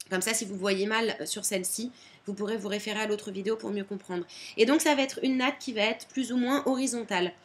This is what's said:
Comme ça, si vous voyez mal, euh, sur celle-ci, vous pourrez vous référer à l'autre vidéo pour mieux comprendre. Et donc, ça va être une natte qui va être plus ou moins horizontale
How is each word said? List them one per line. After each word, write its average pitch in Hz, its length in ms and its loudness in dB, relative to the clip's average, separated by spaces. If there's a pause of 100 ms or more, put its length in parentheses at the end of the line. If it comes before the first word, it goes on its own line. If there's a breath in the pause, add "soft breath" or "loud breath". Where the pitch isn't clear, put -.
Comme 185 120 0
ça, 220 120 0
si 220 120 -2
vous 196 100 -8
voyez 196 300 0
mal, 220 340 0
euh, 156 60 -6
sur 196 200 -6
celle-ci, 208 460 -2 (340 loud breath)
vous 202 80 -6
pourrez 208 240 -2
vous 202 100 -6
référer 208 340 -2
à 214 60 0
l'autre 208 240 -2
vidéo 196 240 -2
pour 220 160 -6
mieux 202 120 -2
comprendre. 185 420 -6 (320 loud breath)
Et 220 80 8
donc, 294 160 6
ça 302 140 6
va 269 60 4
être 269 220 -2
une 262 140 4
natte 254 220 0
qui 254 140 -8
va 214 80 0
être 220 260 0
plus 240 240 -4
ou 247 60 0
moins 240 280 4
horizontale 233 680 0 (100)